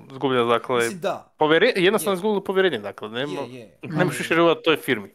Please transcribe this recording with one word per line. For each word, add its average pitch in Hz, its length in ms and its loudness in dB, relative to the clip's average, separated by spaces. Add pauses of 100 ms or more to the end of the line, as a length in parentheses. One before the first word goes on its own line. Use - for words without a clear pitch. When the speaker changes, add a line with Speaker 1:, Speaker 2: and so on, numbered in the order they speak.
(100)
Speaker 1:
zgublja, 131 340 0
dakle, 117 320 0
Speaker 2:
Mislim, 117 240 0
da. 160 380 -8
Speaker 1:
povjere-, 165 380 4
jednostavno 196 360 2
Speaker 2:
Je. 190 40 0
Speaker 1:
izgubili 196 280 -2
povjerenje, 185 340 0
dakle, 101 320 -10
nema, 139 320 -6
Speaker 2:
Je, 123 80 -10
je. 120 320 -20
Speaker 1:
ne 131 80 -14
možeš 160 140 -2
Speaker 3:
Mhm. 147 140 -4
Speaker 1:
više 175 160 -2
vjerovati 165 280 4
toj 156 140 2
firmi. 107 380 -2